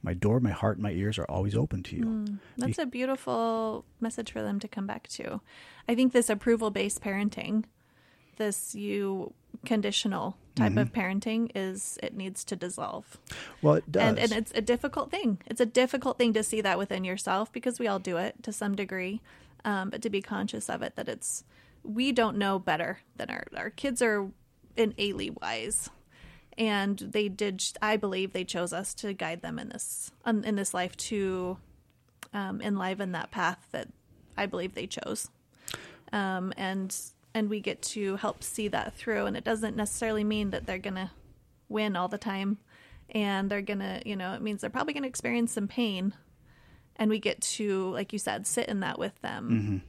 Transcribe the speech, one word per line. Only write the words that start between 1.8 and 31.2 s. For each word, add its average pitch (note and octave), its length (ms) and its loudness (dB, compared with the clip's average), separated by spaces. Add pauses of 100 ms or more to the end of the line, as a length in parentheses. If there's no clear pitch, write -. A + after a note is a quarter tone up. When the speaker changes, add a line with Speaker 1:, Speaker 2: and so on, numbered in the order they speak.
Speaker 1:
to - 120 -8
you. A3+ 80 2
Speaker 2:
Mm, G#3 340 -2 (180)
that's B3 220 0
Speaker 1:
Be- E4+ 40 0
Speaker 2:
a C#4+ 40 2
beautiful A#3 960 0 (160)
message A3+ 320 -4
for A3 80 -4
them G3+ 200 0
to G#3+ 80 -8
come G3 180 -4
back - 220 -8
to. - 340 -6 (440)
I A#3+ 80 4
think B3+ 200 6
this A#3+ 160 8
approval-based G#3+ 720 2
parenting G#3 600 0 (720)
this - 380 -2
you G3+ 580 -2 (320)
conditional G3+ 720 2 (180)
type - 220 6
of B2 160 4
Speaker 1:
Mm-hmm. A#3 80 0
Speaker 2:
parenting A3 540 0
is, F#3+ 480 -4
it - 120 -4
needs F#3+ 300 -8
to F#3+ 120 -4
dissolve. - 640 -6 (440)
Speaker 1:
Well, D3+ 120 10
it E3 100 4 (120)
Speaker 2:
And, A3 220 6
and A3+ 120 4
Speaker 1:
does. - 20 2
Speaker 2:
it's A3 220 -2
a A#3 60 2
difficult B3 500 0
thing. D#4 360 2
It's - 140 -4
a A#3+ 60 8
difficult B3 520 4
thing A#3 160 6
to G#3+ 80 4
see G#3+ 180 0
that F#3+ 180 4
within G3 260 -2
yourself F#3 480 0
because A#3+ 260 -2
we A#3+ 80 0
all G3 120 2
do F#3 200 -2
it - 240 -2
to G#3+ 100 -6
some G3+ 220 0
degree. F#3+ 460 -2 (440)
Um, G3+ 260 0
but - 120 -6
to A3+ 80 0
be G3+ 100 2
conscious G#3 480 -4
of - 140 -2
it, - 140 -6
that - 120 -6
it's, - 360 -6 (400)
we B3 280 0
don't A3+ 240 4
know G3 220 4
better F3+ 400 0 (180)
than - 140 -6
our, G1+ 160 -6 (100)
our - 140 -4
kids C4 320 0
are G#3 260 4 (480)
innately G3+ 540 2
wise. - 580 -4 (680)
And G3+ 400 2
they G#3 300 0
did, G3 340 -2 (180)
I G#3+ 160 4
believe F#3+ 360 0
they F#3 120 -2
chose F3 280 -2
us F3+ 220 -4
to G3+ 200 -4
guide E3+ 260 -4
them D#3+ 180 -6
in - 120 -8
this, - 400 -8 (140)
um, A3 200 2
in G#3+ 120 2
this G3 180 -2
life F3+ 240 -2
to, F#3 600 -2 (760)